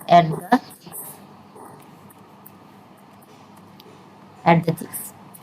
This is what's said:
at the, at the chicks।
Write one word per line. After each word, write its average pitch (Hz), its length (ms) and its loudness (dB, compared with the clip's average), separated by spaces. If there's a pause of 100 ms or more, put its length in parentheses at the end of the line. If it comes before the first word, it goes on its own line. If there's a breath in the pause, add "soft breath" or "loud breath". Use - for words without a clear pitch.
at - 180 6
the, 175 320 -2 (4000)
at 170 100 6
the 165 160 0
chicks। - 420 -10 (300)